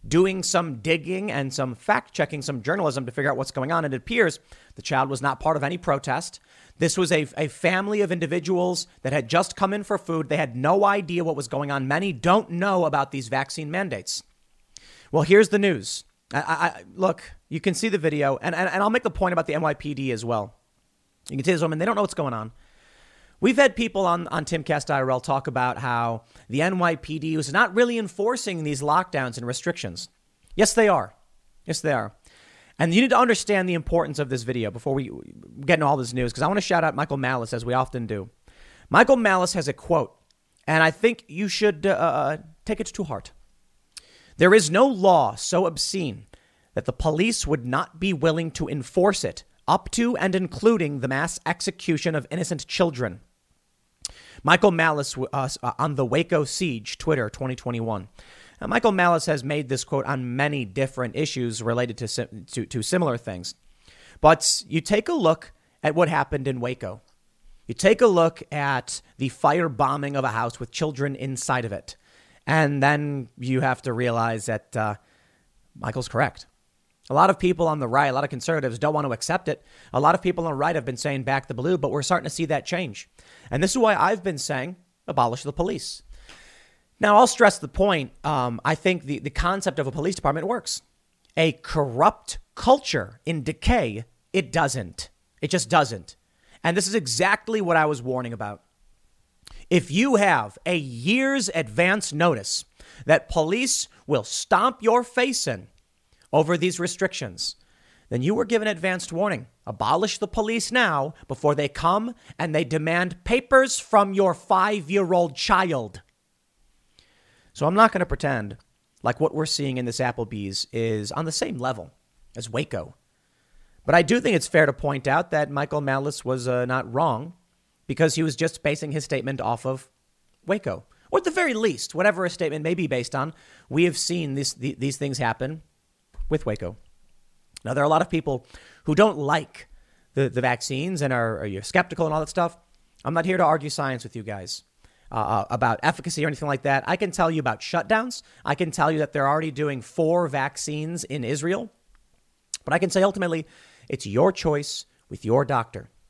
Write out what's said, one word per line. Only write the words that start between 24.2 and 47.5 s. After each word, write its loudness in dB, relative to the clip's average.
on -4
Timcast -2
I 2
R 0
L 0
talk -2
about -2
how -2
the 0
N 0
Y 2
P -10
D -4
was -2
not 4
really 2
enforcing -4
these -4
lockdowns 0
and -8
restrictions. -6
Yes, 4
they 6
are. 2
Yes, -6
they 0
are. -2
And 2
you 6
need 4
to 6
understand 4
the 0
importance 0
of -4
this -4
video -4
before -4
we -4
get 4
into 0
all 4
this -4
news, -2
'cause -6
I 2
wanna 0
shout 2
out 0
Michael -2
Malice, -2
as -6
we -2
often -2
do. -6
Michael 8
Malice 2
has -2
a -2
quote, -2
and 2
I 6
think 0
you -4
should, 0
uh, 4
uh, 0
take -2
it -6
to -8
heart. -8
"There 8
is 6
no 6
law 4
so -2
obscene -6
that -4
the -2
police 0
would -2